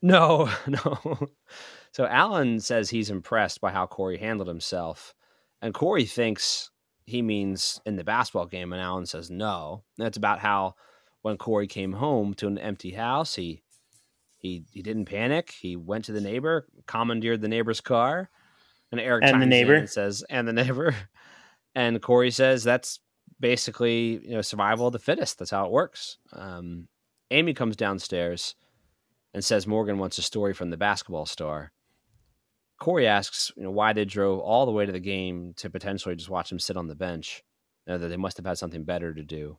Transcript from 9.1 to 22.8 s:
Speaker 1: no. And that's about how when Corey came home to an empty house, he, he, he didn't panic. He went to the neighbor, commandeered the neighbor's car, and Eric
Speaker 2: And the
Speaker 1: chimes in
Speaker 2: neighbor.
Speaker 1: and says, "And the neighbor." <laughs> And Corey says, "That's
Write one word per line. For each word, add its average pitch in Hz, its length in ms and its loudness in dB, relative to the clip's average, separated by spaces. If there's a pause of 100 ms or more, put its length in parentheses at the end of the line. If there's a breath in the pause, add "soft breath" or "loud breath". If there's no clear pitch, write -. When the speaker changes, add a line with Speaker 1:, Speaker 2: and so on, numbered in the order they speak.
Speaker 1:
no. 90 520 -6 (160)
And 113 80 -4
that's 107 100 -6
about 104 220 0
how 98 380 0 (460 soft breath)
when 107 140 -4
Corey 104 300 0
came 95 260 -6
home 107 420 0
to 107 120 -6
an 101 120 -2
empty 95 340 -8
house, 120 420 -2
he, 82 280 -8 (720)
he, 90 340 -10
he 98 120 -16
didn't 107 240 -4
panic. 120 440 -2
He 90 260 -10
went 98 300 -6
to 113 60 -10
the 107 80 -2
neighbor, 131 460 -2 (200)
commandeered 117 540 0
the 107 80 -2
neighbor's 113 320 0
car, 139 500 2 (640 soft breath)
and 120 80 -4
Eric 120 240 4
Speaker 2:
And 139 60 10
the - 20 8
Speaker 1:
chimes 131 100 6
in 127 60 6
Speaker 2:
neighbor. 127 260 10
Speaker 1:
and 151 160 4
says, 101 400 -2
"And 123 180 0
the 113 40 0
neighbor." 127 480 2
<laughs> 95 40 -14 (720 loud breath)
And 117 260 2
Corey 123 300 6
says, 131 320 4
"That's 120 340 0 (400)